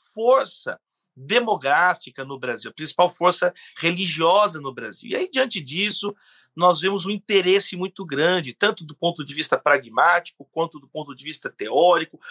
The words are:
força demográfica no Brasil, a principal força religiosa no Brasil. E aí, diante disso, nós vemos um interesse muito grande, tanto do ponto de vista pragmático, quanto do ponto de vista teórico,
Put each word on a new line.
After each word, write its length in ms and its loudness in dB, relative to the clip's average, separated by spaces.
força 640 0
demográfica 1080 0
no 140 -12
Brasil, 320 -8
a 40 -20
principal 360 0
força 420 2
religiosa 840 2
no 120 -10
Brasil. 380 -12
E 60 -2
aí, 120 -4
diante 320 -2
disso, 540 -4
nós 260 4
vemos 220 -2
um 60 -4
interesse 640 2
muito 320 -8
grande, 460 0
tanto 320 0
do 100 -16
ponto 300 -4
de 100 -10
vista 240 0
pragmático, 960 0
quanto 260 -6
do 80 -20
ponto 260 -12
de 120 -16
vista 260 -8
teórico, 720 2